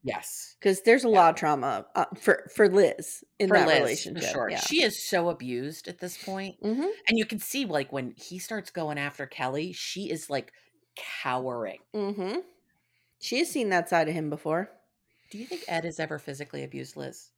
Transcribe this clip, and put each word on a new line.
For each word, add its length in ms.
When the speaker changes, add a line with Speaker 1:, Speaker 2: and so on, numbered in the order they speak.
Speaker 1:
Yes. 580
Speaker 2:
'Cause 200
there's 240
a 40
Speaker 1:
Yeah. 100
Speaker 2:
lot 120
of 40
trauma, 580
uh, 120
for, 400
for 120
Liz 560
in 120
Speaker 1:
For 100
Speaker 2:
that 80
Speaker 1:
Liz, 140
Speaker 2:
relationship. 420
Speaker 1:
for 100
sure. 160
Speaker 2:
Yeah. 120
Speaker 1:
She 200
is 260
so 220
abused 580
at 120
this 180
point. 460
Speaker 2:
Mm-hmm. 180
Speaker 1:
And 120
you 60
can 120
see, 280
like, 260
when 260
he 220
starts 320
going 260
after 300
Kelly, 460
she 360
is, 180
like, 260
cowering. 600
Speaker 2:
Mm-hmm. 460
She 200
has 120
seen 180
that 200
side 180
of 80
him 160
before. 400
Speaker 1:
Do 80
you 80
think 220
Ed 180
has 140
ever 180
physically 460
abused 340
Liz? 400